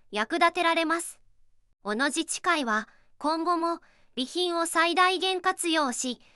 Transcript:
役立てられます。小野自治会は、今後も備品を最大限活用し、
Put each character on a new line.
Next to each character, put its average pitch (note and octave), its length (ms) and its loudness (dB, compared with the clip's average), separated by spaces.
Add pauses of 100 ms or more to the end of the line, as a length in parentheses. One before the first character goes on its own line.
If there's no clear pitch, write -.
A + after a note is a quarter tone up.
(100)
役 A3 300 -2
立 E4+ 140 6
て F4+ 100 0
ら E4 100 4
れ E4 100 0
ま D#4+ 160 0
す。 - 200 -12 (640)
小 G#3 100 -4
野 C4+ 120 0
自 D#4 180 -2
治 - 180 -8
会 D#4+ 220 2
は、 G#3+ 240 -2 (300)
今 D#4+ 260 -2
後 F4 120 0
も E4 240 -2 (360)
備 B3+ 100 -4
品 F4 300 -2
を E4+ 100 0
最 E4+ 300 2
大 F#4 240 4
限 F#4 200 0
活 F#4 280 -2
用 D4+ 240 2
し、 B3+ 280 -6 (160)